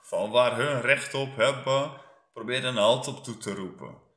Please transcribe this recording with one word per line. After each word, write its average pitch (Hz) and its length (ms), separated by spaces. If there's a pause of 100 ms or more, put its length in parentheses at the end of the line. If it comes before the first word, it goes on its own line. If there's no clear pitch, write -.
van 95 300
waar 120 260
hun 135 240
recht 139 340
op 135 220
hebben, 135 640 (320)
proberen 123 360
een 123 80
halt 110 300
op - 180
toe 113 120
te - 180
roepen. 87 440 (180)